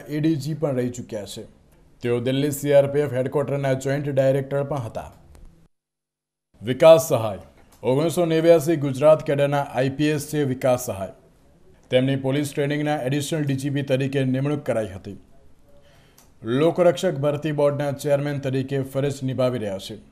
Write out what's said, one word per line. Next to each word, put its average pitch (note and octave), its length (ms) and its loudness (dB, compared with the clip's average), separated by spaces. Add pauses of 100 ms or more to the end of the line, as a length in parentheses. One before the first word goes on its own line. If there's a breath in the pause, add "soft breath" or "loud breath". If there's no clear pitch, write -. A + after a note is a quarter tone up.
એ D3+ 120 -4
ડી D#3+ 160 2
જી C#3+ 180 -6
પણ D3 220 -4
રહી B2 160 -2
ચૂક્યા G#2+ 420 -10
છે. A2 100 -14 (600)
તેઓ A#2+ 180 0
દિલ્હી C3+ 300 0
સી C#3+ 220 0
આર C#3 140 8
પી C#3+ 140 0
એફ B2+ 180 -2
હેડક્વાર્ટરના C3+ 640 0
જોઈન્ટ C#3 280 -2
ડાયરેક્ટર C3+ 520 0
પણ B2+ 240 -6
હતા. - 220 -12 (1500)
વિકાસ D#3+ 480 6
સહાય, A2 320 -2 (420)
ઓગણીસો D3 420 2
નેવ્યાસી D#3+ 520 6
ગુજરાત C#3+ 460 4
કેડરના C#3+ 480 0
આઈ C3 180 0
પી D3 200 0
એસ D3 200 -2
છે D3+ 160 -2
વિકાસ B2+ 400 0
સહાય. G2 280 -8 (800)
તેમની C3 260 2
પોલીસ C#3 360 -4
ટ્રેનિંગના D3 500 -2
એડિશનલ D3 400 -2
ડી C3+ 200 -2
જી C#3+ 120 -4
પી C#3+ 80 -2
તરીકે C3+ 420 0
નિમણૂક C#3+ 380 -2
કરાઈ A2 300 -2
હતી. G2 240 -14 (1200 soft breath)
લોકરક્ષક E3 760 2
ભરતી C#3+ 320 -2
બોર્ડના C#3+ 400 0 (120)
ચેરમેન C#3+ 360 -2
તરીકે C3+ 440 -4
ફરજ C3+ 400 -4
નિભાવી B2 400 -2
રહ્યા G2 240 -6
છે. G#2+ 100 -14 (140)